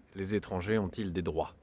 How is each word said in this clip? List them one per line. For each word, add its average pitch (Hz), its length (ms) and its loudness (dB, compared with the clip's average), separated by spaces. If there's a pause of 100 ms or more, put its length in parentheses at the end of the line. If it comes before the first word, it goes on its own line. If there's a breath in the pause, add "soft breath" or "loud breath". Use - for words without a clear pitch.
(160 loud breath)
les 95 180 -2
étrangers 98 440 2
ont-ils 98 340 0
des 90 100 0
droits ? 80 420 0